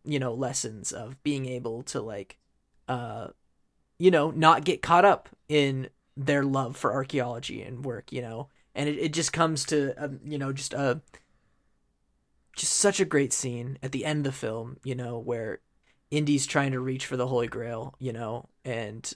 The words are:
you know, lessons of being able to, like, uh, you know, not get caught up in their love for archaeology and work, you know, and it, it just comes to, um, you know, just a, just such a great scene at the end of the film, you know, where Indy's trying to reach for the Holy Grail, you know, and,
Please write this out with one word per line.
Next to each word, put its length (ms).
you 120
know, 160
lessons 600
of 300
being 220
able 380
to, 180
like, 360
uh, 400
you 100
know, 220
not 320
get 180
caught 240
up 240
in 400
their 260
love 340
for 160
archaeology 680
and 240
work, 280
you 80
know, 260
and 160
it, 80
it 160
just 200
comes 320
to, 280
um, 200
you 140
know, 160
just 200
a, 280
just 180
such 280
a 40
great 280
scene 500
at 80
the 140
end 200
of 80
the 40
film, 460
you 120
know, 240
where 400
Indy's 380
trying 260
to 60
reach 260
for 100
the 120
Holy 200
Grail, 520
you 120
know, 380
and, 500